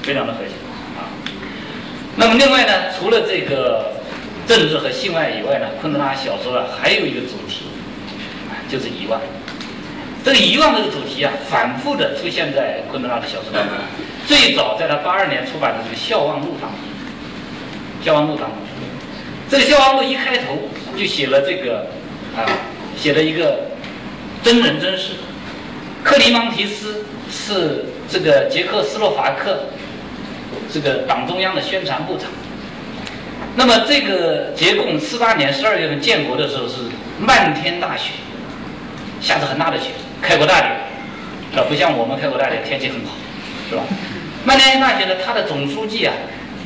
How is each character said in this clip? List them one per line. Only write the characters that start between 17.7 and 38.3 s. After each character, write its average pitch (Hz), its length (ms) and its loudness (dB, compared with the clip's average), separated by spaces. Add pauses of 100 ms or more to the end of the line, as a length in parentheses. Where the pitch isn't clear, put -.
《笑 - 80 4
忘 151 140 6
录》 156 100 0
当 - 120 -4
中， 104 80 -8 (920)
这 277 80 6
个 254 120 6
《笑 285 100 10
忘 269 160 8
录》 269 100 6
一 262 120 0
开 247 220 0
头 - 200 -4 (380)
就 202 80 0
写 139 240 0
了 139 140 6
这 - 120 0
个， 117 320 -2 (500)
啊， 113 60 0 (540)
写 147 160 2
了 156 100 4
一 156 100 2
个 156 340 2 (760)
真 233 180 8
人 - 200 4
真 185 180 0
事。 - 140 -6 (920)
克 - 140 8
里 233 160 8
芒 233 180 2
提 208 160 -2
斯 208 380 -6 (260)
是 180 540 0 (240)
这 185 100 0
个 156 320 6
捷 175 140 0
克 208 180 2
斯 - 160 -2
洛 214 140 4
伐 - 260 2
克 - 280 0 (1080)
这 156 80 -2
个 139 260 0
党 - 180 0
中 180 160 -2
央 190 140 0
的 - 80 -2
宣 185 240 -2
传 156 180 -2
部 180 120 -4
长。 - 120 -6 (1300)
那 254 100 4
么 233 220 8
这 294 140 4
个 175 560 2
捷 185 180 4
共 156 240 2
四 233 200 -4
八 226 160 6
年 139 200 2
十 185 100 0
二 208 140 4
月 160 80 0
份 147 140 -2
建 151 240 2
国 151 120 -2
的 147 120 0
时 139 80 -4
候 120 100 -2
是 - 120 -6 (420)
漫 220 340 6
天 165 260 -2
大 - 160 -2
雪， - 140 -6 (1080)